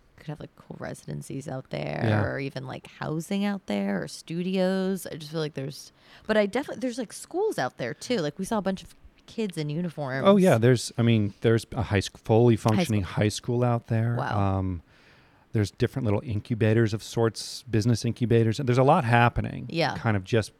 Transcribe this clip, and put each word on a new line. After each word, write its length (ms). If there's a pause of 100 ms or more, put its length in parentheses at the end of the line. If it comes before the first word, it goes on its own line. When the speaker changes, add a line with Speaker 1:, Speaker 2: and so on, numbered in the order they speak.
(160)
Speaker 1:
could 120
have, 120
like, 160
cool 220
residencies 680
out 220
there 340
Speaker 2:
Yeah. 180
Speaker 1:
or 160
even, 280
like, 200
housing 580
out 220
there 360
or 60
studios?" 960
I 100
just 140
feel 100
like 140
there's, 380 (340)
but 120
I 80
definitely, 340
there's, 180
like, 140
schools 460
out 180
there 160
too. 260
Like, 200
we 80
saw 120
a 40
bunch 200
of 120 (320)
kids 320
in 100
uniforms. 580
Speaker 2:
Oh 100
yeah, 220
there's, 380
I 60
mean, 400
there's 300
a 100
high 180
sc-, 180
fully 380
Speaker 1:
High 140
Speaker 2:
functioning 340
Speaker 1:
school. 100
Speaker 2:
high 140
school 360
out 240
there. 300
Speaker 1:
Wow. 400
Speaker 2:
Um, 240 (680)
there's 180
different 360
little 180
incubators 720
of 80
sorts, 680
business 360
incubators. 520
There's 200
a 40
lot 220
happening. 640
Speaker 1:
Yeah. 280
Speaker 2:
Kind 200
of 80
just 360